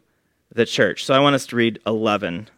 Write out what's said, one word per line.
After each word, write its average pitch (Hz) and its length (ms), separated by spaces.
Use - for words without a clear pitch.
the 113 140
church. - 380
So 139 100
I 135 60
want 143 140
us 131 120
to 120 100
read 117 300
eleven, 104 720